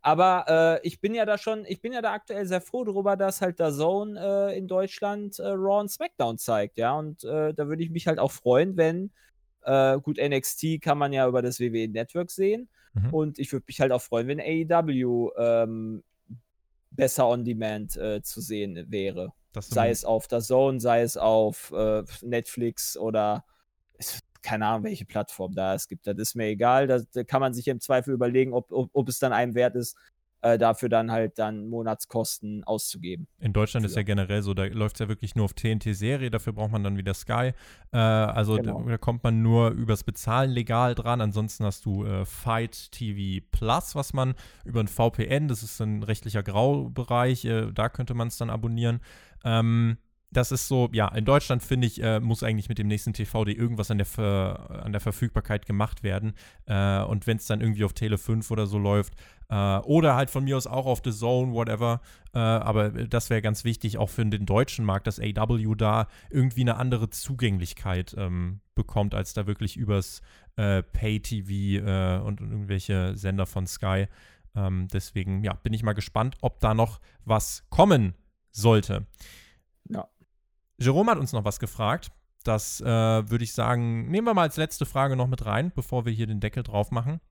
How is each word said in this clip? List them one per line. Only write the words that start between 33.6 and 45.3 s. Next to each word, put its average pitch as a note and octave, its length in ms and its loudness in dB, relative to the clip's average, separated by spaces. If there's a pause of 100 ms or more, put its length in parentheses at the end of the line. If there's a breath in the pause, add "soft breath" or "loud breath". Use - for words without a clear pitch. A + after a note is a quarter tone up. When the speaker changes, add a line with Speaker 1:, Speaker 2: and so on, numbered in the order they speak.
Speaker 2:
ist F#2 80 -2
Speaker 1:
Für A2+ 60 0
Speaker 2:
ja G#2 40 -2
generell G2+ 380 0
so, G2 120 -4
da F#2+ 120 -2
läuft's G#2+ 340 -4
ja A2 80 -4
wirklich G#2+ 280 -6
nur G#2+ 100 2
auf - 80 -4
T A2+ 180 -2
N G#2+ 80 0
T A2 140 -2
Serie, A#2+ 380 -2
dafür A2 220 -4
braucht G#2+ 180 -4
man G#2+ 120 -2
dann G2 140 -2
wieder F#2+ 160 -4
Sky. B2 400 -2 (380 loud breath)
Äh, A#2+ 60 0
also A2 600 4
da, A2+ 60 0 (100)
Speaker 1:
Genau. - 140 -6
Speaker 2:
da A2+ 100 -2
kommt A#2+ 260 -2
man A2+ 180 4
nur A2+ 280 6
übers A2+ 340 0
Bezahlen C3 480 0
legal A#2+ 440 2
dran, A#2+ 260 0
ansonsten G#2+ 440 -2
hast - 200 -4
du, G#2 200 -2
äh, F#2+ 200 -2
Fight - 680 -4
T G2 500 -4
V - 100 -20
Plus, A#2+ 440 0
was C#3 180 -4
man C3 220 0 (300 loud breath)
über A#2 140 -2
ein G#2+ 80 2
V A#2 220 2
P A2+ 160 0
N, C#3+ 220 0